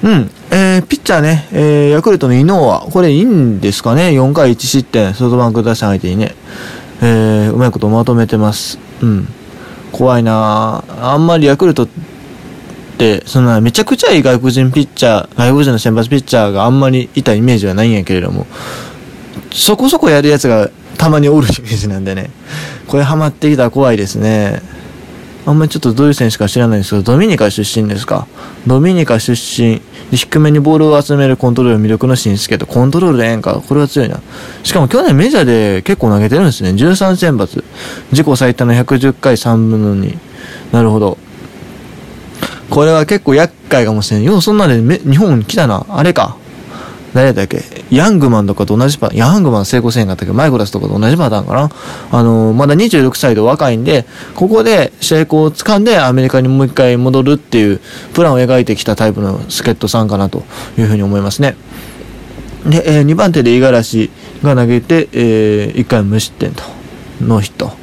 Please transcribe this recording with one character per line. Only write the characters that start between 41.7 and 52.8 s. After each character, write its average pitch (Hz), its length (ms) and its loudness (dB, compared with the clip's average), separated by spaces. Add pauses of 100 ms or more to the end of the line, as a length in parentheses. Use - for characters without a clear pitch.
こ 147 160 2
れ 160 60 4
は 156 140 2
結 202 200 -2
構 139 100 2
厄 165 180 2 (140)
介 123 180 2
か 110 60 0
も 107 100 -2
し - 120 -4
れ 104 80 0
ん。 - 20 0
よ 190 140 2
う 175 40 2
そ 208 120 0
ん 214 40 2
な 208 80 2
で 127 140 2
め、 127 200 2
日 139 180 0
本 156 260 2
来 - 140 -8
た 156 100 2
な。 98 220 -2
あ 151 140 -2
れ 175 100 2
か。 - 240 -2 (760)
誰 131 200 4
だ 98 100 -2
っ 95 40 -4
け？ - 140 -6 (280)
ヤ 151 200 4
ン 208 100 4
グ 139 100 2
マ 113 100 2
ン 101 80 0
と 95 80 -2
か 101 100 -2
と 104 120 0
同 127 100 2
じ 143 100 -2
パ、 - 160 -4
ヤ 135 240 2
ン 202 60 2
グ 147 80 2
マ 110 80 2
ン 98 60 -2
成 123 140 0
功 117 120 0
せ 120 100 0
ん 104 60 0
か 92 60 -2
っ - 20 -4
た - 60 -8
け 92 60 -6
ど、 95 60 -4
マ 139 140 2
イ 143 40 2
コ 127 60 0
ラ 107 80 0
ス 98 60 -10
と 98 80 -4
か 101 80 -4
と 101 100 -4
同 110 120 2
じ 156 80 2
パ 156 120 2
タ 107 120 -2
ー - 0 -
ン - 40 -8
か - 80 -6
な。 143 160 0 (400)
あ 120 140 2
の 113 280 2
ー、 - 20 0
ま 139 140 2
だ 147 80 4
二 208 120 2